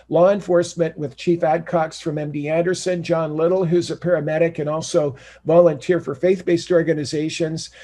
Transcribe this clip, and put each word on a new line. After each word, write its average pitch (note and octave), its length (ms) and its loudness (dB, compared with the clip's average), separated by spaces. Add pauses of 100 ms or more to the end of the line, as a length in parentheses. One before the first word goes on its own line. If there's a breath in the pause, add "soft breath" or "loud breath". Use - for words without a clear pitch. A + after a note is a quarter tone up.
law F3 220 4
enforcement F3 640 0
with C#3+ 220 -10
Chief E3+ 220 0
Adcox D#3+ 600 -2
from D3+ 160 -4
M D3 160 -6
D D3 160 -6
Anderson, F3 540 -2
John E3 340 -2
Little, F3 300 0
who's E3+ 240 0
a D3 80 -6
paramedic D#3+ 640 0
and D3 100 -4
also D#3 440 -2 (300 loud breath)
volunteer E3+ 560 4
for D3+ 140 -6
faith-based F3 580 0
organizations. D#3 960 -2 (160 loud breath)